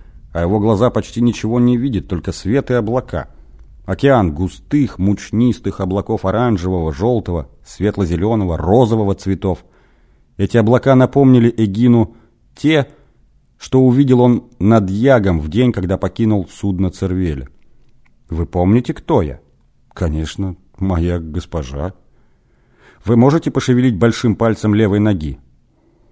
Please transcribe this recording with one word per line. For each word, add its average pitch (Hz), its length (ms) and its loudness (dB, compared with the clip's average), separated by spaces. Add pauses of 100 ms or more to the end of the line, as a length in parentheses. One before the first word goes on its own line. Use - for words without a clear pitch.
(320)
а 85 100 -4
его 101 180 0
глаза 110 300 2
почти 113 320 -4
ничего 117 380 -2
не 123 160 2
видят, 120 320 -4
только 87 240 -6
свет 127 380 -4
и 127 40 0
облака. 123 540 -4 (580)
Океан 104 460 2
густых, 95 640 -4
мучнистых 101 800 -2
облаков 98 440 -4
оранжевого, 92 680 0
жёлтого, 87 560 -2 (160)
светло-зелёного, 95 920 -2
розового 104 580 2
цветов. 95 500 -4 (720)
Эти 98 200 -2
облака 120 380 4
напомнили 127 600 4
Эгину 113 640 0 (380)
те, 151 340 0 (680)
что - 220 0
увидел 127 400 4
он 123 380 2
над 101 320 2
Ягом 104 500 2
в 76 80 -6
день, 117 240 0
когда 92 240 -4
покинул 101 520 -2
судно 95 420 -4
Цервеля. 90 580 -4 (800)
«Вы 82 180 -4
помните, 98 480 0
кто 135 280 0
я?» 71 180 -8 (520)
«Конечно, 82 640 -6 (220)
моя 87 400 -2
госпожа». 78 760 -8 (1080)
«Вы 120 120 2
можете 143 340 4
пошевелить 123 480 0
большим 113 360 0
пальцем 110 400 0
левой 104 240 2
ноги?» 87 400 -2 (720)